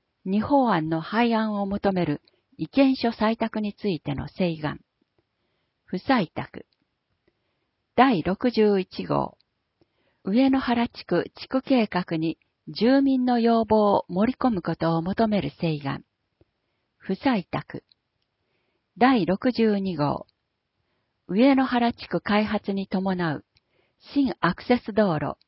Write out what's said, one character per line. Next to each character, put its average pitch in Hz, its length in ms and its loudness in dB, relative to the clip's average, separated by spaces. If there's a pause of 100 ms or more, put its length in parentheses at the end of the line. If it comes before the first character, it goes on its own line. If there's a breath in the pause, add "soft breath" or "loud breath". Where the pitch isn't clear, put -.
(240)
二 202 180 -2
法 262 280 2
案 160 180 0
の 160 120 -2
廃 233 340 0
案 220 200 -2
を 202 120 -4
求 196 260 -2
め 175 140 0
る 147 160 -4 (340)
意 160 120 -8
見 269 280 4
書 233 120 -2
採 226 280 -2
択 226 240 -6
に 208 140 -6
つ - 140 -6
い 165 120 -2
て 143 140 -6
の 139 120 -8
請 170 340 -4
願。 147 200 -8 (1040)
不 190 100 -8
採 226 360 0
択。 - 340 -12 (1300)
第 240 260 4
六 202 280 -2
十 208 300 2
一 185 260 -8
号。 143 300 -4 (880)
上 247 240 2
野 262 100 2
原 240 300 -2
地 - 160 -18
区 - 300 -2
地 - 140 -18
区 262 140 -2
計 240 240 2
画 180 300 -4
に 160 220 -4 (300)
住 254 340 2
民 262 220 2
の 240 160 2
要 226 240 2
望 214 280 4
を - 160 2
盛 208 240 0
り - 60 -10
込 254 120 0
む 180 120 -4
こ 165 140 -4
と 165 200 0
を 165 60 -2
求 208 260 0
め 202 120 0
る 147 100 -6 (100)
請 160 180 -2
願。 143 260 -8 (920)
不 - 180 -6
採 226 360 -2
択。 - 340 -10 (1120)
第 226 300 4
六 202 260 0
十 214 260 2
二 190 180 -4
号。 143 300 -4 (1000)
上 247 260 4
野 262 120 2
原 240 260 0
地 - 160 -14
区 175 140 -2
開 214 240 0
発 208 260 -4
に 196 140 -4
伴 185 480 -2
う - 100 -10 (680)
新 277 260 2
ア 170 140 0
ク - 100 -12
セ 247 140 2
ス - 160 -10
道 202 240 4
路 143 180 -4 (120)